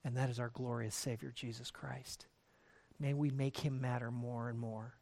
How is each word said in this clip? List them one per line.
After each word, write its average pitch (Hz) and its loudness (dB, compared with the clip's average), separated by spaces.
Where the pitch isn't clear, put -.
and 123 0
that 131 4
is 123 0
our 120 2
glorious 117 0
Savior, 123 -2
Jesus 123 -6
Christ. - -8
May 143 4
we 147 4
make 135 2
him 135 2
matter 123 2
more 120 -2
and 117 -2
more 113 -4